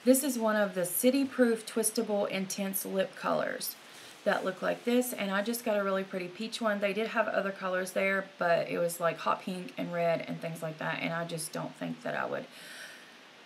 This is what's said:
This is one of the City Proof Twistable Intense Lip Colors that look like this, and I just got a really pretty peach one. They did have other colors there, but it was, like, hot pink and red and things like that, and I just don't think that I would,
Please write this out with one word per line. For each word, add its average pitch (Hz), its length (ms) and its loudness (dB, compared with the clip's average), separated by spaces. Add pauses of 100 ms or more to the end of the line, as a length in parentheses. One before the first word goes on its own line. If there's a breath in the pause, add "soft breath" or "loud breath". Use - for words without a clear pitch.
This 262 180 8
is 247 160 0
one 220 160 4
of 202 180 2
the 185 120 0
City 254 400 4
Proof 233 400 4
Twistable 214 640 0
Intense 190 560 -2
Lip 190 320 0
Colors - 580 -2 (480 loud breath)
that 190 220 2
look 185 160 -4
like 180 240 -2
this, 247 260 2
and 196 200 -4
I 196 100 2
just 233 240 -2
got 214 120 2
a 202 60 2
really 190 200 2
pretty 190 240 -4
peach 220 340 -6
one. 208 180 2
They 196 140 0
did 214 140 0
have 214 200 2
other 190 240 0
colors 185 400 -2
there, 196 340 2 (120)
but 170 320 4
it 180 80 -2
was, 170 240 0
like, 165 180 2
hot - 220 0
pink 185 360 -6
and 170 160 -4
red 170 340 2
and 160 140 -6
things 165 200 -6
like 156 160 -4
that, 160 240 -2
and 165 120 0
I 170 120 -2
just 165 260 -6
don't - 240 -6
think - 280 -6
that 151 120 -4
I 65 100 -2
would, 67 200 -4 (1000 loud breath)